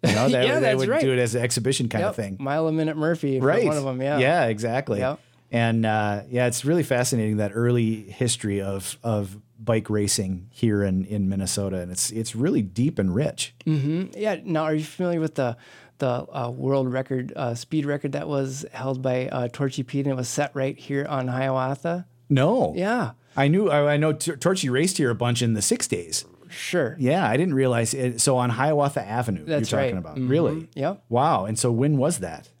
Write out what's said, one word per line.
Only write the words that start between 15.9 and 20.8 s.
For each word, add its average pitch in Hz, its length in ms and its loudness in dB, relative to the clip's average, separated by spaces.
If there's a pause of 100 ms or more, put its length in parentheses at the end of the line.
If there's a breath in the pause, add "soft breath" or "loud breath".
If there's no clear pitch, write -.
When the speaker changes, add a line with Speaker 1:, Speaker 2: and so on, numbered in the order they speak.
Speaker 2:
the, 127 340 -2
uh, 123 240 -4
world 131 360 0
record, 131 420 -4
uh, 123 220 -4
speed 147 280 -4
record 143 280 -4
that 143 160 -6
was 139 440 -4
held 131 300 -4
by, 127 240 0
uh, 123 220 -2
Torchy 135 340 -2
Pete, 139 240 -2
and 139 60 0
it 131 40 -2
was 123 120 -4
set 147 260 -2
right 135 240 -2
here 139 300 -4